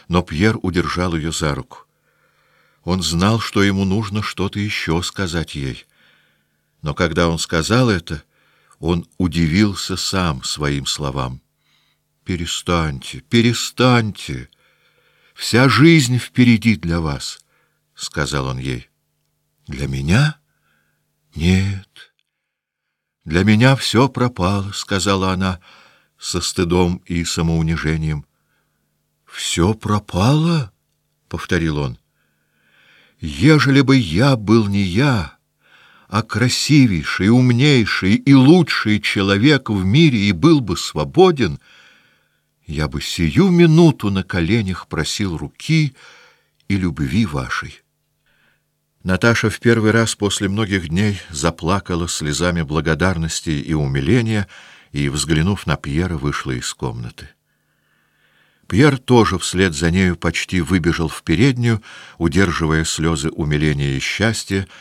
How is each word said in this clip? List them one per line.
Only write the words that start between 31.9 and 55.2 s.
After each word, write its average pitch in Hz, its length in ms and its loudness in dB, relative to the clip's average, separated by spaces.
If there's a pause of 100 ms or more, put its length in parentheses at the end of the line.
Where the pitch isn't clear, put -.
«Ежели 135 600 2
бы 135 160 4
я 120 400 2
был 107 320 2
не 101 140 0
я, 95 540 -2 (720)
а 107 140 -2
красивейший, 110 1040 2
умнейший 120 840 4
и 139 200 4
лучший 135 640 4
человек 104 720 2
в 98 140 0
мире 127 340 4
и 101 140 2
был 139 280 4
бы 95 160 -4
свободен, 120 840 0 (1080)
я 76 200 -4
бы 71 140 -6
сию 90 500 0
минуту 165 600 4
на 95 120 -2
коленях 92 640 -2
просил 80 480 -4
руки 143 580 -2 (720)
и 98 80 0
любви 82 500 -2
вашей». 71 560 -8 (1200)
Наташа 107 460 2
в - 80 -10
первый 113 320 2
раз 113 240 0
после 101 340 -2
многих 95 400 -2
дней 98 400 0
заплакала 85 800 -4
слезами 82 540 -4
благодарности 80 880 -2
и 73 240 -4
умиления 85 720 0 (460)
и, 71 160 -2
взглянув 78 580 -2